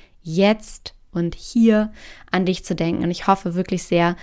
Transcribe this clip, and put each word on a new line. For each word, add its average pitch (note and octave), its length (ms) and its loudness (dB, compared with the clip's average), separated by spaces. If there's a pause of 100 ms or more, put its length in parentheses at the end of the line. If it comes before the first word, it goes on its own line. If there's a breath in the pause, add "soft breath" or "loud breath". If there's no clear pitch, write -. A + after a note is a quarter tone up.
(220 soft breath)
jetzt G3 720 0 (180)
und E3+ 220 -2
hier G#3+ 580 2 (380 loud breath)
an F#3 140 0
dich F3 200 -2
zu F#3 100 -4
denken. E3 300 -2
Und F3 60 0
ich - 160 -6
hoffe F#3+ 280 0
wirklich F3+ 300 -2
sehr, E3+ 380 2